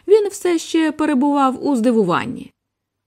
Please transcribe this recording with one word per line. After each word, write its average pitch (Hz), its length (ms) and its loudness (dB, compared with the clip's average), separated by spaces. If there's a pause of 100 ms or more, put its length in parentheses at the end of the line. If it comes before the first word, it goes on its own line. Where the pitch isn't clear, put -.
він 403 220 4
все 349 300 -2
ще 320 320 -2
перебував 285 760 0
у 285 80 0
здивуванні. 220 760 0 (540)